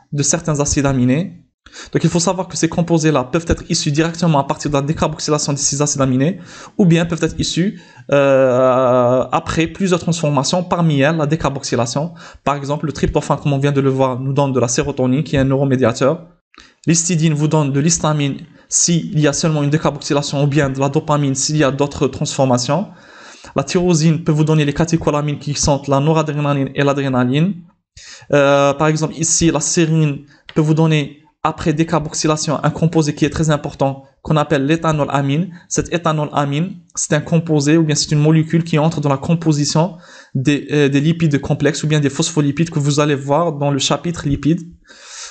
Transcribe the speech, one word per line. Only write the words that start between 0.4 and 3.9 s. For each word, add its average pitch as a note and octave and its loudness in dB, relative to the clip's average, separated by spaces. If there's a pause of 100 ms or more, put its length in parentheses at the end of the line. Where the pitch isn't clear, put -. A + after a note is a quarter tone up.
acides C#3+ 0
aminés. C3+ 0 (480)
Donc - 0
il E3 2
faut F3 0
savoir F3+ -2
que - -16
ces D#3+ 0
composés-là D#3 0
peuvent E3+ -4
être - -2
issus D#3+ -2